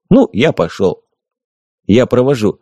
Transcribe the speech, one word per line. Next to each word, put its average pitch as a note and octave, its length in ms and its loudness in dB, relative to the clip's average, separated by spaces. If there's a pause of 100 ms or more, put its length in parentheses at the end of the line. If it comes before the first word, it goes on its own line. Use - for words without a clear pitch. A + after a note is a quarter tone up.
(120)
Ну, C4 220 2
я C3+ 180 0
пошел». - 520 -4 (840)
«Я A2+ 180 2
провожу», B2 560 -2